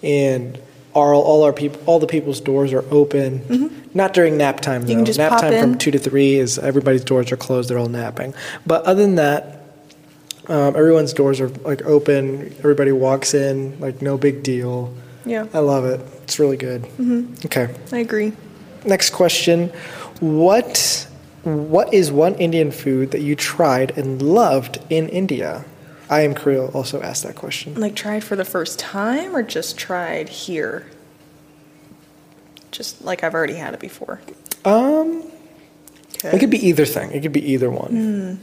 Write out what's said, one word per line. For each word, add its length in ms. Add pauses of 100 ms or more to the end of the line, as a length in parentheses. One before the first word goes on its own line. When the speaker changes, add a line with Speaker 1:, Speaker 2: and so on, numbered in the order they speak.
Speaker 1:
and 560 (360)
all, 280
all 220
our 80
peop-, 340
all 140
the 80
people's 320
doors 320
are 200
open. 480
Speaker 2:
Mm-hmm. 280 (260)
Speaker 1:
Not 200
during 240
nap 240
time, 220
though. 60
Speaker 2:
You 60
can 100
just 140
Speaker 1:
Nap 120
Speaker 2:
pop 100
Speaker 1:
time 180
from 140
Speaker 2:
in. 60
Speaker 1:
two 120
to 80
three 360
is 240
everybody's 440
doors 300
are 40
closed. 320
They're 80
all 120
napping. 440 (320)
But 200
other 160
than 140
that, 360 (960)
um, 280
everyone's 380
doors 280
are, 80 (140)
like, 220
open. 760
Everybody 320
walks 420
in, 460
like, 220
no 160
big 260
deal. 500 (320)
Speaker 2:
Yeah. 280
Speaker 1:
I 60
love 260
it. 140 (240)
It's 160
really 180
good. 260
Speaker 2:
Mm-hmm. 640
Speaker 1:
Okay. 220 (220)
Speaker 2:
I 60
agree. 360 (520)
Speaker 1:
Next 240
question. 600 (500)
What, 880 (360)
what 500
is 180
one 240
Indian 360
food 400
that 100
you 140
tried 600
and 240
loved 580 (100)
in 200
India? 560 (460)
I 100
am 140
Kirill 400
also 260
asked 220
that 120
question. 380
Speaker 2:
Like, 220
tried 280
for 120
the 100
first 320
time 580
or 60
just 380
tried 500
here? 560 (1900)
Just, 320
like, 200
I've 100
already 220
had 180
it 60
before? 420 (440)
Speaker 1:
Um, 580 (1000)
it 160
could 100
be 80
Speaker 2:
'Cause 80
Speaker 1:
either 200
thing. 260
It 100
could 120
be 180
either 180
one. 200
Speaker 2:
Hmm. 540